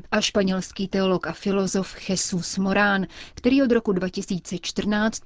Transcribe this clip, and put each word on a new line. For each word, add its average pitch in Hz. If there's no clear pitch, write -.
a 214
španělský 190
teolog 190
a 160
filozof 196
Jesus 175
Morán, 196
který 269
od 247
roku 226
dva 185
tisíce 185
čtrnáct 214